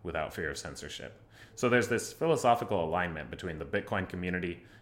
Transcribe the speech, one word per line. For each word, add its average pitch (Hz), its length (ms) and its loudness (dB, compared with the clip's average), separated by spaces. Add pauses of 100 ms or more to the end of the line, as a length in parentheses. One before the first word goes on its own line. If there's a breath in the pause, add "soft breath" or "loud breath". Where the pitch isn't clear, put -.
without 80 320 -4
fear 80 160 -2
of 71 80 -6
censorship. - 600 -10 (380 loud breath)
So 123 140 2
there's 120 180 6
this 113 240 0
philosophical 120 720 4
alignment 80 480 -2
between 80 260 -6
the 80 60 -6
Bitcoin 98 460 -2
community 87 540 -4 (180 loud breath)